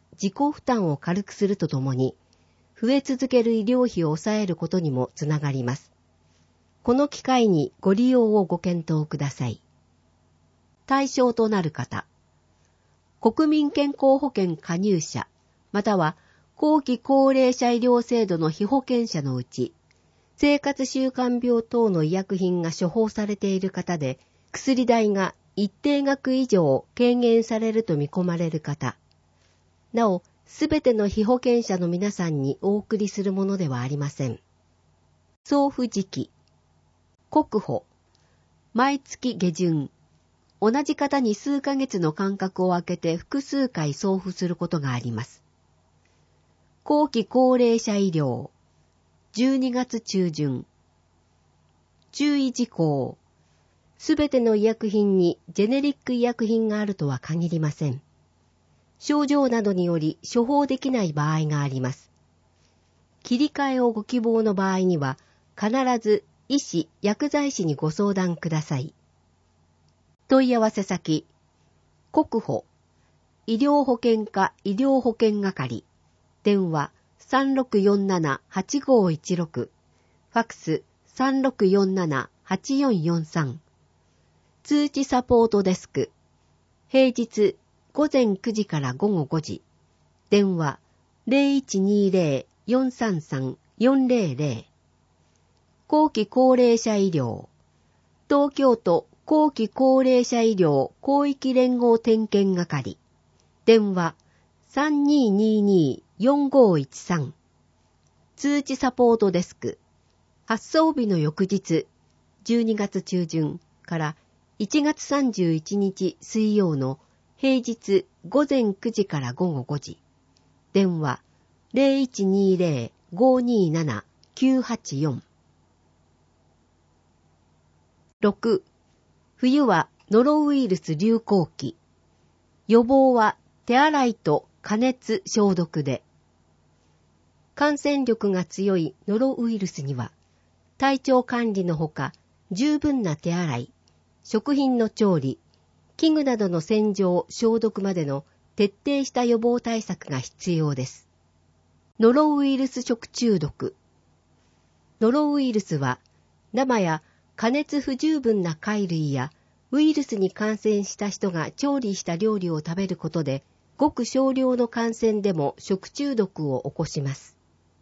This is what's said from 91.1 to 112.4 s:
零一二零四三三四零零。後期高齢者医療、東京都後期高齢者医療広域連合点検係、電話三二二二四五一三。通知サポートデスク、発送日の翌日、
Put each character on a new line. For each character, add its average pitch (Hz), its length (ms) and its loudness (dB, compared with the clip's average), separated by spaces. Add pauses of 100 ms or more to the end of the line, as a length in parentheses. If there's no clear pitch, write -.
零 277 300 2
一 226 240 -2
二 202 300 2
零 156 360 0 (200)
四 254 240 0
三 208 300 -4
三 131 360 -6 (220)
四 262 280 4
零 208 300 0
零。 135 280 -4 (1200)
後 302 240 2
期 214 160 -2
高 254 300 4
齢 240 220 4
者 214 180 -2
医 196 140 2
療、 120 360 -4 (800)
東 285 240 2
京 247 240 4
都 175 300 0 (180)
後 302 280 2
期 220 160 -4
高 262 340 4
齢 254 220 4
者 233 180 -2
医 226 120 2
療 147 360 2 (100)
広 285 300 0
域 262 240 -4
連 254 240 2
合 233 200 4
点 220 280 2
検 196 300 2
係、 151 400 -6 (720)
電 214 280 6
話 170 200 -2 (540)
三 285 360 0
二 285 260 4
二 214 320 2
二 180 400 4 (160)
四 277 300 2
五 226 300 6
一 - 200 -6
三。 156 360 -4 (1040)
通 285 260 0
知 269 120 -6
サ 254 160 -2
ポ 240 240 4
ー - 20 4
ト 202 140 2
デ 175 120 0
ス - 120 -16
ク、 - 240 -8 (680)
発 - 240 -6
送 320 240 4
日 254 140 -2
の 185 120 0
翌 156 240 -2
日、 185 440 -2 (560)